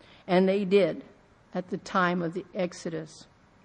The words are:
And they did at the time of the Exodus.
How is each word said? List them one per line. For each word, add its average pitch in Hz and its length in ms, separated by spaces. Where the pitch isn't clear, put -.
And 190 240
they 202 160
did 180 380
at 180 160
the 190 80
time 180 460
of 165 100
the 180 120
Exodus. 170 720